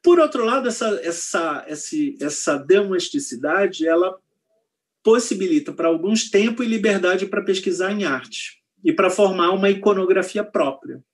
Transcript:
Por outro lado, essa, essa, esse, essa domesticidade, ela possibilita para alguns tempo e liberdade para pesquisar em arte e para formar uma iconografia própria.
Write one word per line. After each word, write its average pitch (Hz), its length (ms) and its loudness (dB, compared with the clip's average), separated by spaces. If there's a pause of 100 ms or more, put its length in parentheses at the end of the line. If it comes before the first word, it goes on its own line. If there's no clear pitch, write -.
Por 349 160 6
outro 302 260 2
lado, 247 240 0
essa, 226 200 -4 (140)
essa, 165 680 -4
esse, 151 520 -6
essa 147 360 -4
domesticidade, 165 1300 0
ela 180 320 0 (840)
possibilita 190 720 2
para 165 160 0
alguns 185 420 0
tempo 226 320 2
e 233 40 -2
liberdade 196 600 0
para 202 160 -4
pesquisar 185 500 -2
em 202 120 -4
arte - 580 -8 (200)
e 160 100 2
para 185 180 4
formar 185 400 2
uma 196 180 2
iconografia 196 760 2
própria. - 720 -4